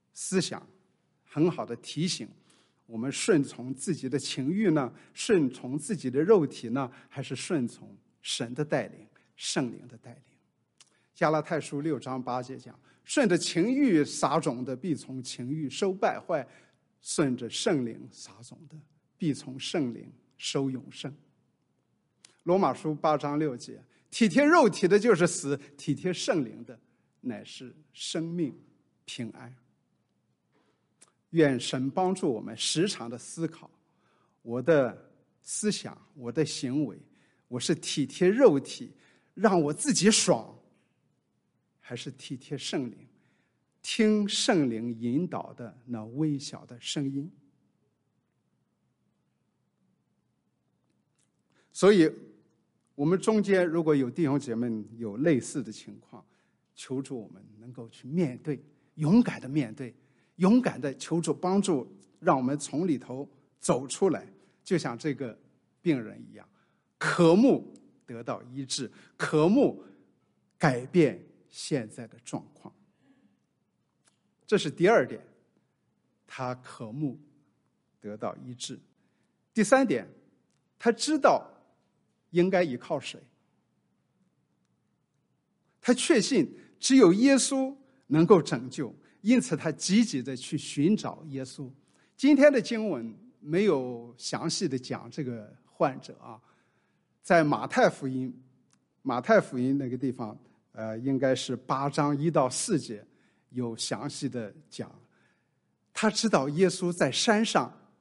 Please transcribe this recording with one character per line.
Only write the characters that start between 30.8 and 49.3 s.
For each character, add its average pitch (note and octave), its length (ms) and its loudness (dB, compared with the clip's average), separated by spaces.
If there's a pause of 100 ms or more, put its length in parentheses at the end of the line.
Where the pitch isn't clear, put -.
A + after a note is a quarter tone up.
愿 C#3+ 280 4
神 C3 300 -4
帮 F#3 240 0
助 F#3 180 -2
我 G#2+ 100 -4
们 A2 160 -12
时 E3 300 -2
常 A#2+ 220 -8
的 A#2+ 80 -12
思 E3 300 -8
考， - 220 -18 (720)
我 A#2+ 200 -6
的 B2+ 500 2 (300)
思 - 300 -4
想， - 260 -8 (160)
我 A#2+ 180 -10
的 D#3 140 0
行 C#3+ 400 -4
为， F#2+ 140 -8 (480)
我 B2 120 -8
是 - 160 0
体 - 300 -4
贴 F3+ 220 0
肉 G#3 320 8
体， - 320 -12 (420)
让 F#3+ 280 2
我 D3 100 0
自 A#3+ 220 -2
己 F#3 180 4
爽， A2+ 420 2 (1300)
还 - 160 -14
是 B2+ 160 -10
体 - 240 -14
贴 C3 220 -10
圣 C3 340 -6
灵， - 160 -20 (760)
听 G#3+ 460 2
圣 E3+ 420 2
灵 A#2 300 -4
引 B2 280 0
导 - 260 -8
的 A#2+ 320 -16
那 A#2 180 -8
微 C#3 340 -4
小 - 280 -14
的 B2 160 -20
声 C#3 280 -6
音？ C#3 220 -8 (4000)